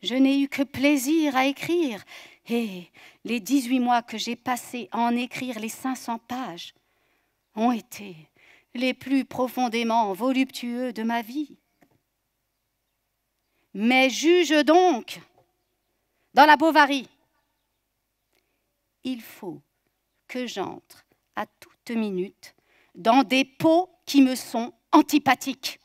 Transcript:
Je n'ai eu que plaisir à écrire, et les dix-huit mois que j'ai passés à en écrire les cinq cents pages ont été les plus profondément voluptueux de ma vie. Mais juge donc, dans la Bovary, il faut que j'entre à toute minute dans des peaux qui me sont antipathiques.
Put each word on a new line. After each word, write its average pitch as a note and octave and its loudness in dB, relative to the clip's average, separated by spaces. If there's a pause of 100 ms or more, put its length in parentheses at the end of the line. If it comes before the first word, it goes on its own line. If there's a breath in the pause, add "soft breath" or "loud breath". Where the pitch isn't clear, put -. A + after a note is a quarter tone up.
Je A3 -4
n'ai C4+ 4
eu C#4 -4
que - -4
plaisir C#4+ 0
à C4 2
écrire, C#4 -4 (460 loud breath)
et G#3 -6 (320 soft breath)
les A3+ -6
dix-huit B3+ 0
mois A#3+ 2
que A#3 -12
j'ai A#3 -6
passés A#3+ -8
à A3+ -6
en A#3+ 0
écrire B3 -8
les A3 -10
cinq C4 -8
cents A#3 -10
pages A#3 -14 (840)
ont A3+ 0
été G#3 -10 (580 soft breath)
les B3+ -4
plus C4 -2
profondément A#3 -2
voluptueux B3 -4
de G#3+ -8
ma A#3 -2
vie. C4 -10 (2250)
Mais B3+ 2
juge D4+ 2
donc, D#4+ 4 (1120)
dans C#4 10
la D4+ 8
Bovary, C#4+ 2 (1900)
il B3+ -8
faut E3 -16 (680)
que B3+ -8
j'entre - -12 (300)
à G#3 -6
toute - -20
minute G3+ -6 (400)
dans A3+ 4
des C4 0
peaux D#4+ 2 (160)
qui C#4 4
me C4 4
sont A#3+ -8 (200)
antipathiques. - 0